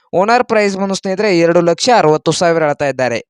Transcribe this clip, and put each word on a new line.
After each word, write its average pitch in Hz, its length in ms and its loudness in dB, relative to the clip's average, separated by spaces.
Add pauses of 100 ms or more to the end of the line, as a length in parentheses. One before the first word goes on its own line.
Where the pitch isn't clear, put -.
(120)
ಓನರ್ 220 320 0
ಪ್ರೈಸ್ 208 320 0
ಬಂದು 190 180 -4
ಸ್ನೇಹಿತರೆ, 190 440 -2
ಎರಡು 170 220 4
ಲಕ್ಷ 170 360 0
ಅರವತ್ತು 156 360 2
ಸಾವಿರ 165 300 0
ಹೇಳ್ತಾ 147 260 -2
ಇದ್ದಾರೆ. 127 420 -4